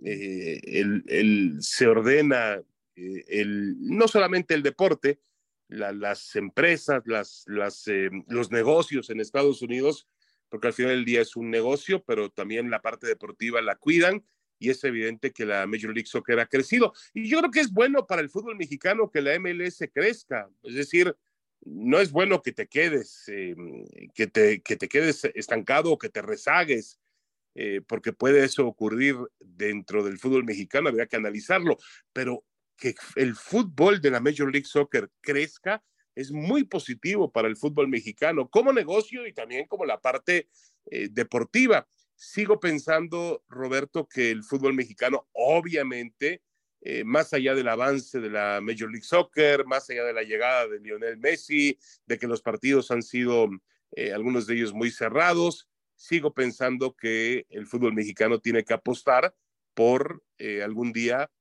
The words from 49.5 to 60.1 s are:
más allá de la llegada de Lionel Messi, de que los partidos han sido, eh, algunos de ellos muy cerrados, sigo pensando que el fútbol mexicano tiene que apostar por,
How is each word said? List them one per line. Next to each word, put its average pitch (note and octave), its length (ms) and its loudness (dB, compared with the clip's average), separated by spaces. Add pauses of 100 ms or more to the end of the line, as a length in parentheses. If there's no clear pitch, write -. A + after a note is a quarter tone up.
más C3+ 240 -2
allá A#2+ 140 -4
de A#2+ 80 -2
la A2+ 100 -4
llegada A#2 440 0
de G#2 140 -8
Lionel A2 380 -8
Messi, D3 600 0 (280)
de A#2+ 120 -2
que B2 80 -6
los A#2 160 -4
partidos B2+ 480 0
han A#2 120 -2
sido, A#2+ 460 2 (460)
eh, G#2 180 -6
algunos A2+ 340 -2
de A#2 80 -2
ellos A2+ 180 -2
muy A2+ 180 -2
cerrados, E3 800 0 (260)
sigo D3+ 400 -2
pensando B2+ 640 -2
que A2+ 520 -2
el G#2 180 -12
fútbol A#2+ 280 0
mexicano G#2+ 460 0
tiene A2+ 240 0
que A2+ 100 -2
apostar B2+ 600 2 (400)
por, C3 500 2 (140)